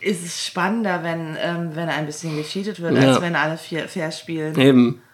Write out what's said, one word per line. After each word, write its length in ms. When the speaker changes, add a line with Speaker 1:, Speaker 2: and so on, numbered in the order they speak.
Speaker 1:
ist 260
es 180
spannender, 600
wenn, 360
ähm, 340
wenn 160
ein 160
bisschen 300
gecheatet 460
wird, 160
Speaker 2:
Ja. 140
Speaker 1:
als 80
wenn 160
alle 200
fair, 300
fair 240
spielen. 480
Speaker 2:
Eben. 420